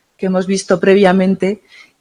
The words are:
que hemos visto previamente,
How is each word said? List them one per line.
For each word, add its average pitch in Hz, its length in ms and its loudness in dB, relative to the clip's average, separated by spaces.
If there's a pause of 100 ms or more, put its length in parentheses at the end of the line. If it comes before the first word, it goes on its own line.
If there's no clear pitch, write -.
(160)
que - 100 -8
hemos 185 200 -2
visto 190 320 -2
previamente, 190 840 0 (380)